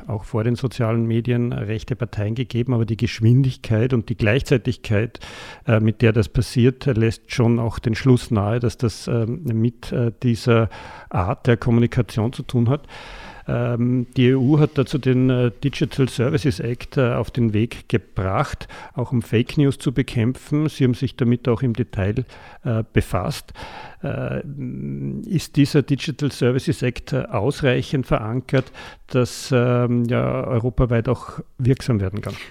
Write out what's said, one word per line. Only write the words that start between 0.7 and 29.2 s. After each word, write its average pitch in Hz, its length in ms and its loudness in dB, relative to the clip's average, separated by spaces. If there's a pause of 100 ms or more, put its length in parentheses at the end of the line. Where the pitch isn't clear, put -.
Medien, 120 440 0
rechte 110 460 -4
Parteien 107 380 -4
gegeben, 120 380 -2
aber 117 120 2
die 107 120 -2
Geschwindigkeit 120 960 2
und 117 160 0
die 113 80 -4
Gleichzeitigkeit, 117 1040 0 (480)
äh, 110 140 4
mit 110 200 2
der 110 120 6
das 113 160 2
passiert, 127 560 2
lässt 113 480 0
schon 117 260 4
auch 117 200 -4
den 113 160 0 (140)
Schluss 123 220 4
nahe, 107 280 2
dass 120 160 -2
das, - 320 -4
ähm, 120 360 -2
mit, 117 480 -2
äh, 117 200 0 (120)
dieser 113 480 4 (380)
Art - 360 -2
der 120 120 4
Kommunikation 117 760 2
zu - 80 -10
tun 117 260 0
hat. 143 200 0 (600)
Ähm, 120 600 0 (100)
die 123 120 6
E 131 40 6
U 135 240 4
hat 147 220 2
dazu 135 180 0
den, 127 320 2
äh, 123 220 2 (120)
Digital 135 460 0
Services 139 500 0
Act, 120 380 -6
äh, 123 160 2
auf 127 160 -4
den 117 240 0
Weg 110 340 -2
gebracht, 104 800 -2 (280)
auch 120 160 -4
um 120 100 0
Fake - 380 0
News 139 180 4
zu - 140 -2
bekämpfen. 131 760 0
Sie - 160 0
haben 123 100 2
sich - 220 -4
damit 120 300 0
auch 117 140 0
im 123 120 0
Detail, 107 520 -2 (380)
äh, 113 200 -2 (100)
befasst. - 600 -2 (500)
Äh, 127 380 -4 (840)
ist - 280 -4
dieser 139 280 4
Digital 139 480 -4
Services 127 500 0
Act, - 320 -4
äh, 131 160 -2
ausreichend 131 800 0
verankert, 127 640 -2 (340)
dass, - 460 -2